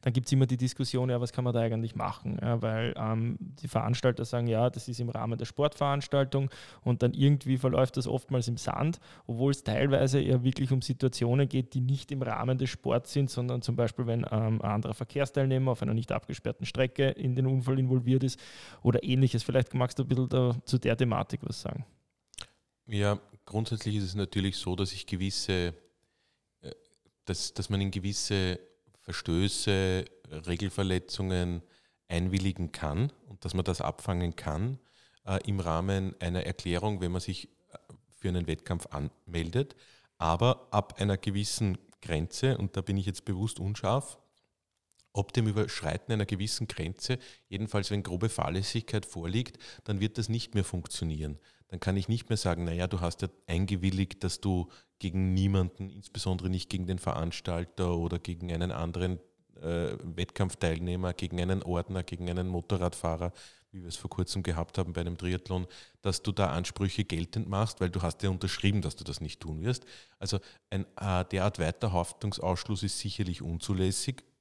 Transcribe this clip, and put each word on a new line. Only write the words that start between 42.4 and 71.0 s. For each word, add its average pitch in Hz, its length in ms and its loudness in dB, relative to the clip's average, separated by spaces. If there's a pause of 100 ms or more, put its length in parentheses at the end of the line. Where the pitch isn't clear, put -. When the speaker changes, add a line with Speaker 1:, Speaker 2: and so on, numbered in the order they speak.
Speaker 2:
und 98 180 -2
da 95 60 -2
bin 98 160 0
ich 92 80 0
jetzt - 180 -6
bewusst 101 340 -2
unscharf, 104 600 -2 (960)
ab 101 180 -2
dem 110 160 4
Überschreiten 104 640 -2
einer 104 140 2
gewissen 104 420 -2
Grenze, - 500 -4 (300)
jedenfalls 98 420 -2
wenn 101 140 0
grobe 90 240 0
Fahrlässigkeit 95 800 -2
vorliegt, 92 520 -4 (240)
dann 104 160 -4
wird 107 200 -2
das 113 100 -2
nicht 117 260 -4
mehr 101 80 4
funktionieren. 78 760 -4 (280)
Dann 87 140 -10
kann 95 160 2
ich 95 120 -2
nicht 113 200 -2
mehr 113 80 0
sagen, 87 280 0
„Na 85 80 -2
ja, 87 140 0
du 90 140 -2
hast 85 220 -2
ja 92 60 -2 (180)
eingewilligt, 95 800 0
dass 90 160 -2
du 92 280 0 (300)
gegen 92 360 0
niemanden, 95 540 2
insbesondere 92 600 -4
nicht 92 180 -4
gegen 92 180 -4
den 92 120 -2
Veranstalter 87 1000 -2
oder 85 220 0
gegen 87 340 -6
einen 87 180 0
anderen, 85 480 -2 (420)
äh, 85 420 -2
Wettkampfteilnehmer, 87 1080 -2
gegen 87 280 -4
einen 95 220 0
Ordner, 87 400 -2
gegen 87 260 -6
einen 90 200 -2
Motorradfahrer“, 87 840 -2 (380)
wie 95 120 -14
wir 87 60 -12
es 82 80 -10
vor - 140 -10
kurzem 92 320 -2
gehabt 82 360 -2
haben 90 140 -2
bei 87 80 -4
einem 87 160 -4
Triathlon, 90 500 -2 (360)
dass 95 200 0
du 104 100 -2
da 95 180 2
Ansprüche 92 540 -2
geltend 85 440 -4
machst, 98 320 0
weil 90 100 2
du 85 120 -2
hast 85 200 -2
ja 98 80 2
unterschrieben, 98 520 0
dass 80 140 -4
du - 80 -14
das - 160 -8
nicht 78 200 -8
tun 78 220 -6
wirst. 123 240 -2 (320)
Also 95 220 -2 (300)
ein, 95 160 -4 (100)
äh, 92 280 2